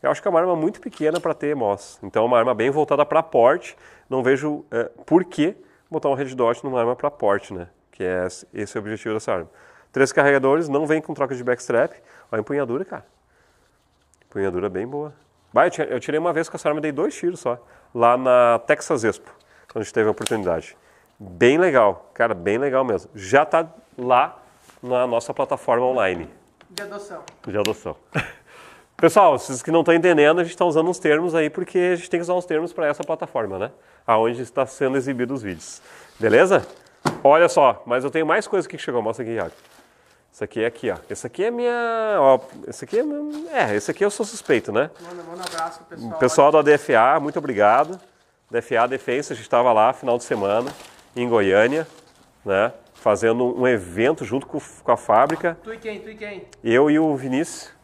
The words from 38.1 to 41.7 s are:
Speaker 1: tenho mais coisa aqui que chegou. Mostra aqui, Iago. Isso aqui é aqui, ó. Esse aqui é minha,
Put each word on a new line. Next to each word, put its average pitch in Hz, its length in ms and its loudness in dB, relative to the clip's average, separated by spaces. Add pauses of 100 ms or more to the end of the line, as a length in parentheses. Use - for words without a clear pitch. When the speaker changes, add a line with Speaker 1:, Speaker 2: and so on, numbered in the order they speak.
Speaker 1:
tenho 160 140 0
mais 180 220 0
coisa 180 200 -2
aqui 160 100 -16
que - 60 -12
chegou. 123 180 -4
Mostra 110 220 -4
aqui, 113 100 -6
Iago. 92 180 -4 (800)
Isso - 120 -10
aqui 110 200 -4
é 190 40 0
aqui, 185 240 -6
ó. 151 60 -4 (120)
Esse - 180 -12
aqui 175 180 -6
é 240 60 -2
minha, 233 680 -4